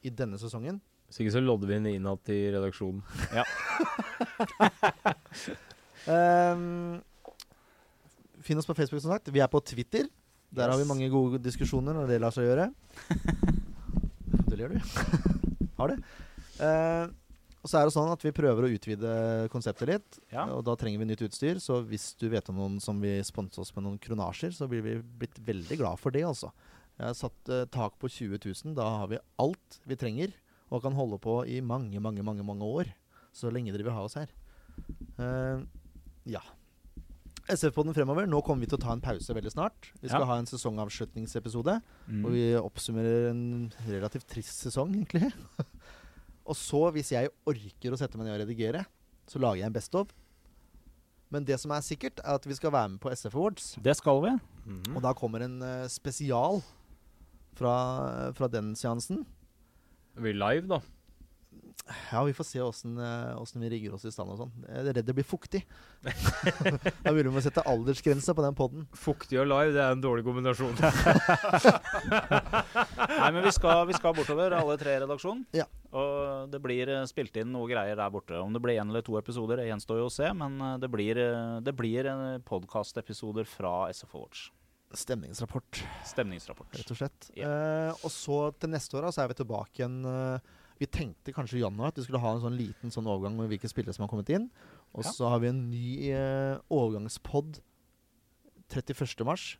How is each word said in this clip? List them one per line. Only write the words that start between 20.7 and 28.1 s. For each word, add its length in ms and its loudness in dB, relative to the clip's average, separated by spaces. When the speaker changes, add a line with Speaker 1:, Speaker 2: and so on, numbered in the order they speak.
Speaker 1:
trenger 240 -2
vi 80 -2
nytt 180 -2
utstyr. 320 -2
Så 240 0
hvis 380 -6
du 80 0
vet 220 0
om 60 -4
noen 240 -2
som 200 -4
vil 240 0
sponse 340 -8
oss 160 -10
med 100 -6
noen 140 -6
kronasjer, 560 -4
så 140 -6
blir 160 -2
vi 180 -4
blitt 400 -12
veldig 380 -4
glad 180 0
for 140 -2
det, 100 2
altså. 300 -4
Jeg 100 -6
har 60 -4
satt, 340 -10
eh, 180 0
tak 320 -4
på 140 -6